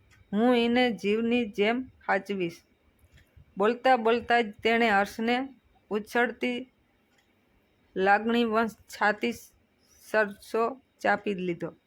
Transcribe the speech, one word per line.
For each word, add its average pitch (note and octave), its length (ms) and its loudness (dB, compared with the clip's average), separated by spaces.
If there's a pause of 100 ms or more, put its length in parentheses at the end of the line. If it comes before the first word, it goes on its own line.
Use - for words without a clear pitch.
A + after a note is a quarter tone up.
(320)
હું A#3+ 240 2
એને A#3+ 340 2
જીવની A3+ 560 0
જેમ A3+ 360 -2 (240)
સાચવીશ." G3 560 -4 (960)
બોલતા A#3+ 380 4
બોલતા A#3 440 2
જ G#3+ 220 -6
તેણે A#3 280 2
હર્ષને A3+ 640 -2 (360)
ઉછળતી A#3+ 840 -4 (1200)
લાગણીવંશ A3 800 2
છાતી G#3+ 580 -2 (760)
સરસો A3 680 -2 (200)
ચાપી G3+ 340 -2
લીધો. F3 400 -6 (120)